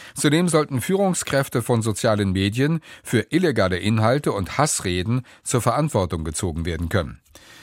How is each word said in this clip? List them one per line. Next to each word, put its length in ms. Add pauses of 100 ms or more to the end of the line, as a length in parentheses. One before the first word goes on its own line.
(160)
Zudem 340
sollten 320
Führungskräfte 800
von 220
sozialen 480
Medien 480 (240)
für 260
illegale 480
Inhalte 540
und 260
Hassreden 680 (160)
zur 180
Verantwortung 600
gezogen 420
werden 240
können. 320 (420)